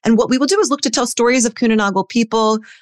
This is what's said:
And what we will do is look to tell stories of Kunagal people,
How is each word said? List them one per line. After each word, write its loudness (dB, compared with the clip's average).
And 4
what 0
we 2
will 0
do 0
is -2
look -2
to -2
tell -2
stories 0
of -2
Kunagal 0
people, 0